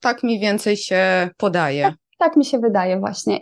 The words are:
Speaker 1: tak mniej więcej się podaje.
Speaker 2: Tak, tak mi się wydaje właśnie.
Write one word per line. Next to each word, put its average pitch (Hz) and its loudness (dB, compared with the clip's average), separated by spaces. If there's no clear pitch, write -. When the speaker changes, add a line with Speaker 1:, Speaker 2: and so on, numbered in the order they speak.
Speaker 1:
tak 254 -2
mniej 233 0
więcej 208 0
się 185 0
podaje. 160 0
Speaker 2:
Tak, 151 2
tak 320 2
mi 277 4
się 247 -2
wydaje 190 0
właśnie. 202 -4